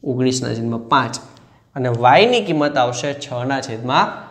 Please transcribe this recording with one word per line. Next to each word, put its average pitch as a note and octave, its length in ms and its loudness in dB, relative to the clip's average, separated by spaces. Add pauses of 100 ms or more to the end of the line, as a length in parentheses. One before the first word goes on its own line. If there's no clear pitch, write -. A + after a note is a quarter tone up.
ઓગણીસના B2+ 500 -2
છેદમાં A#2 360 -6
પાંચ B2 260 2 (600)
અને B2+ 140 -2
વાયની D#3 520 6
કિંમત D3 360 0
આવશે B2 360 -2
છના C3 480 -6
છેદમાં B2+ 460 -2 (240)